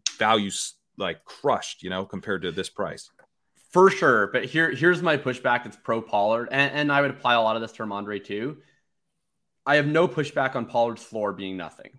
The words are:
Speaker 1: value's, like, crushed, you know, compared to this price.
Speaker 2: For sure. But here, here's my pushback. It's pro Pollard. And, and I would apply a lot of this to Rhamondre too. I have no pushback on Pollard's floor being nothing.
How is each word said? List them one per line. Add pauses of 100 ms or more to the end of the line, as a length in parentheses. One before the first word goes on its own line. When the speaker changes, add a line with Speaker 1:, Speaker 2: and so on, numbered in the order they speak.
(180)
Speaker 1:
value's, (240)
like,
crushed,
you
know,
compared
to
this
price. (640)
Speaker 2:
For
sure.
But
here,
here's
my
pushback.
It's
pro
Pollard.
And,
and
I
would
apply
a
lot
of
this
to
Rhamondre
too. (1080)
I
have
no
pushback
on
Pollard's
floor
being
nothing.